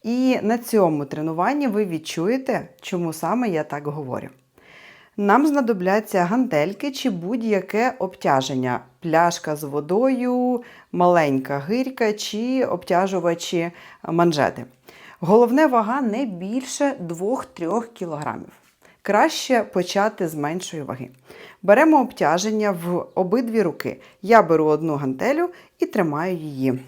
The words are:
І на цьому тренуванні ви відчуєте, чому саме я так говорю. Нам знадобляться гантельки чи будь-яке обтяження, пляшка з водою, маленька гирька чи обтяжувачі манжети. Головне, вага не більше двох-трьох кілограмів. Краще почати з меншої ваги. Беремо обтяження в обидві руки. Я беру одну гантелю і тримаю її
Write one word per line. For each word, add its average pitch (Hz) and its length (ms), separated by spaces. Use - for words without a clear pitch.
І 247 400
на 226 160
цьому 170 460
тренуванні 175 640
ви 208 160
відчуєте, 185 840
чому 175 320
саме 214 360
я 156 160
так 147 220
говорю. 139 420
Нам 214 300
знадобляться 214 760
гантельки 214 680
чи 262 180
будь-яке 214 880
обтяження, 131 840
пляшка 165 560
з 151 60
водою, 240 1000
маленька 151 680
гирька 233 540
чи 240 520
обтяжувачі 175 1040
манжети. 156 560
Головне, 240 460
вага 240 340
не 277 240
більше 233 760
двох-трьох 185 920
кілограмів. 147 600
Краще 240 600
почати 196 680
з 160 60
меншої 156 480
ваги. 127 280
Беремо 285 380
обтяження 202 680
в 175 440
обидві 220 480
руки. - 380
Я 214 200
беру 160 220
одну 151 300
гантелю 196 560
і 339 80
тримаю 175 500
її 135 520